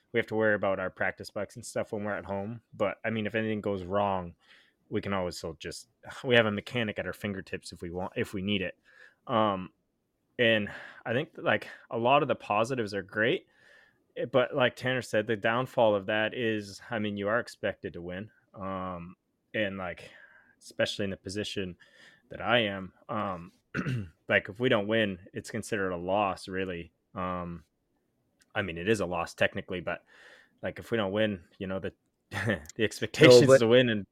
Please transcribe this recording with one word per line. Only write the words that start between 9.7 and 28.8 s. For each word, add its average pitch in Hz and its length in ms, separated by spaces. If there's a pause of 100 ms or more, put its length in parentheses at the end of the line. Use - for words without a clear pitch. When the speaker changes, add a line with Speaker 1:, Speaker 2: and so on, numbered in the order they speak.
Speaker 1:
and 110 300 (360)
I 123 80
think, 147 240
like, 127 300 (240)
a 127 60
lot 131 260
of 135 60
the 113 60
positives 110 580
are 98 100
great, 110 440 (680)
eh, 127 140
but 127 240
like 127 200
Tanner 127 280
said, 107 240
the 117 100
downfall 113 580
of 95 120
that 107 280
is, 110 460 (100)
I 117 80
mean, 104 180
you 101 120
are 117 100
expected 98 540
to 87 100
win. 90 280 (240)
Um, 92 600 (400)
and, 98 220
like, 90 340 (500)
especially - 440
in 98 60
the 90 60
position 98 600 (520)
that - 120
I 110 180
am, 98 340 (160)
um, 95 440 (220)
<clears throat> 127 380 (160)
like, 104 200
if 98 100
we 127 100
don't 104 180
win, 104 320 (140)
it's - 180
considered 98 400
a 90 60
loss, 92 520
really. 92 440 (220)
Um, 90 500 (880)
I 107 80
mean, 85 140
it 87 120